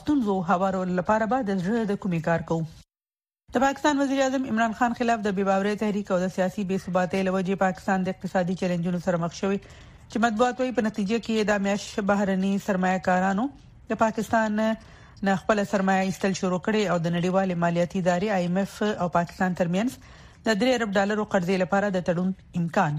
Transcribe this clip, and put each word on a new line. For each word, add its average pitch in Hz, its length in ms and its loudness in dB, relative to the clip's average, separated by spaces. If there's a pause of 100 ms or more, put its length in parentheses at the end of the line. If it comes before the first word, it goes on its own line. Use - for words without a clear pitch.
ستونزو 220 360 0 (140)
هوارولو 185 480 0
لپاره 214 340 2
به 262 160 0
د 196 140 -2
زړه 220 260 0
د 202 140 -4
کومې 175 240 0
کار 165 240 0
کوو. 165 100 0 (920)
د 254 120 4
پاکستان 277 380 2
وزیر 269 220 2
اعظم 262 280 -2
عمران 220 260 0
خان 240 200 2
خلاف 233 260 0
د 202 100 -2
بې 196 140 0
باورۍ 196 340 0
تحریک 202 320 -2
او 180 80 0
د 185 120 -2
سیاسي 185 340 -2
بې 190 160 -2
ثباتۍ 185 420 0
له 185 100 2
وجې 190 280 0
پاکستان 185 400 0
د 185 100 -4
اقتصادي 185 460 -2
چیلنجونو 180 460 -2
سره 175 160 0
مخ 165 180 -6
شوی، 196 160 0
چې - 680 -6
مطبوعات 247 360 2
وایي 254 140 -2
په 220 120 2
نتیجه 214 280 -2
کې 226 220 -4
یې 214 100 2
دا 208 160 2
میاشت 202 340 -2 (140)
بهرني 196 400 0 (160)
سرمایه 185 400 0
کارانو 190 400 2 (400)
د 220 120 -2
پاکستان 220 560 0 (680)
نه 196 120 4
خپله 208 300 0
سرمایه 190 400 2
ایستل 196 300 -2
شروع 180 260 0
کړې 196 260 0
او 175 140 2
د 170 80 0
نړیوالې 180 480 0
مالیاتي 170 400 0
ادارې 175 340 2
آی 180 80 0
ایم 180 160 0
اف 190 160 -4 (280)
او 175 120 0
پاکستان 175 460 -2
ترمنځ 185 280 0 (560)
د 220 140 2
درې 247 160 2
ارب 208 220 -2
ډالرو 208 360 0
قرضې 185 300 0
لپاره 196 320 0
د 175 140 -2
تړون 180 200 0 (300)
امکان 165 380 0